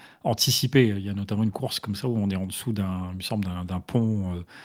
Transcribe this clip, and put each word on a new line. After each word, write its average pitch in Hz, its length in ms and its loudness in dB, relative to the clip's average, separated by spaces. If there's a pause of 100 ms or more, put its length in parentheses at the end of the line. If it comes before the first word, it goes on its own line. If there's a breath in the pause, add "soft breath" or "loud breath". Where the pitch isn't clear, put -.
(240 soft breath)
anticiper. 120 640 4
Il 98 180 -2
y 101 40 -4
a 98 40 -2
notamment 101 300 0
une 107 80 2
course - 280 -6
comme 107 140 -4
ça 110 140 -4
où 120 100 0
on 101 140 2
est 95 40 0
en 95 120 -2
dessous 110 260 -4
d'un, 92 380 -2
il 92 60 -8
me 92 40 -8
semble, 104 240 -2
d'un, 90 180 -4
d'un 90 160 -4
pont, 107 540 0
euh, 87 80 -6 (240 loud breath)